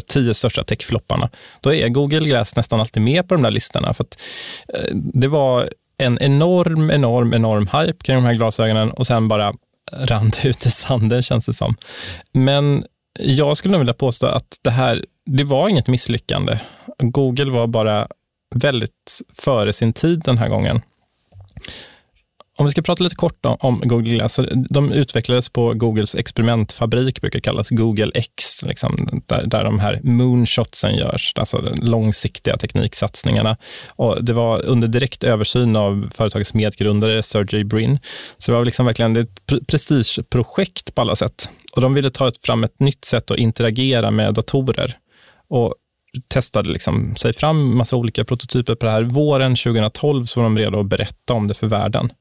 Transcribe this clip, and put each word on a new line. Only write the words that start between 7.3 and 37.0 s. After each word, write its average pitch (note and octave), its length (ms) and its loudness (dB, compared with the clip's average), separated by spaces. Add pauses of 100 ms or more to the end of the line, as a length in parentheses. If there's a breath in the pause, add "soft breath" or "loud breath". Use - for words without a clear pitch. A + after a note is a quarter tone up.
enorm A2 340 2
hype D#3+ 360 -2
kring C3+ 120 2
de B2+ 100 4
här A#2+ 80 4
glasögonen, A2 580 2
och - 160 -2
sen A2+ 200 2
bara G#2 260 2 (380)
rann A2+ 400 0 (100)
det C#3 80 2
ut - 160 -2
i B2 60 2
sanden, A#2+ 520 0
känns A#2 220 -2
det A2 80 -2
som. A2 220 -2 (580 loud breath)
Men C#3 500 2 (360)
jag D3 380 2
skulle F#3 140 0
nog F#3+ 80 4
vilja A#2+ 140 2
påstå B2+ 340 0
att - 340 -4
det B2+ 100 0
här, A#2+ 340 0 (200)
det C#3 180 2
var C#3+ 260 2
inget D#3 180 2
misslyckande. A#2 720 -2 (400 loud breath)
Google C3 520 0
var A#2 160 0
bara A2 400 0 (480)
väldigt B2 680 -4 (120)
före G#2 400 0
sin A2+ 200 0
tid E3 320 0
den B2+ 120 2
här A2 120 0
gången. G#2+ 320 0 (1800 loud breath)
Om C#3+ 80 2
vi C#3+ 60 2
ska E3 100 0
prata F3 220 0
lite F3 120 -2
kort - 300 -2
om, B2 140 0
om B2 260 0
Google A#2 300 2
Glass, A#2 180 0
så C3 120 0 (240)
de C#3 220 2
utvecklades B2+ 580 0
på A#2 240 0
Googles A2 420 0
experimentfabrik, A#2 1080 0
brukar - 180 -4
kallas - 300 -2
Google A2 440 2
X, - 500 -4
liksom, - 640 -4
där, - 200 -2
där G#2+ 180 0
de G#2+ 160 0
här G#2 240 0
moonshotsen B2 920 2
görs, - 400 -2
alltså - 260 -2
de - 140 -4 (140)
långsiktiga A2 680 0
tekniksatsningarna. - 1000 -2 (320 loud breath)
Och - 340 0
det A#2+ 100 0
var A#2 320 2
under A#2 220 4
direkt B2 360 -2
översyn A#2 520 2
av G2+ 400 0
företagets G#2+ 380 -2
medgrundare G#2+ 720 0